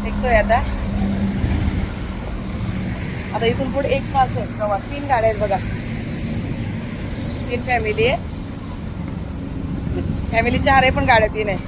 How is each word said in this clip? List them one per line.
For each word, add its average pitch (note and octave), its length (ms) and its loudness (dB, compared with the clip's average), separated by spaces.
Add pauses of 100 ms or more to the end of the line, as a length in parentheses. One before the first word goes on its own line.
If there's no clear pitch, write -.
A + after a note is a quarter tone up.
निघतोय A3 320 2
आता. G#3+ 240 4 (2750)
आता A3+ 100 0
इथून A#3+ 260 2
पुढे C#4 180 0
एक C4 140 0
तास C4 340 2
आहे B3 80 -2 (120)
प्रवास. G#3 240 0
तीन C#4+ 260 -6
गाड्या A3+ 220 4
आहेत G#3+ 120 0
बघा, G3 160 2 (1900)
तीन A#3+ 120 -2
फॅमिली A3 460 2
आहे. D4 100 2 (2250)
फॅमिली A#3+ 280 4
चार C4+ 240 6
आहे C4 80 6
पण C#4+ 140 2
गाड्या A3+ 220 6
तीन G#3+ 220 -2
आहे. F#3 80 0 (100)